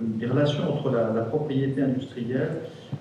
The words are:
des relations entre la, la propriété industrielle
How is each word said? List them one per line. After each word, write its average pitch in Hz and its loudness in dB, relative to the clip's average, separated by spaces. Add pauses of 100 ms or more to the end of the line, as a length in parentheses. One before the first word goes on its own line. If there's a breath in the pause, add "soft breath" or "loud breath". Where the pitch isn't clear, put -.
des 110 -2
relations 143 2
entre - 0
la, 113 2
la 113 2
propriété 135 0
industrielle 131 0 (380 loud breath)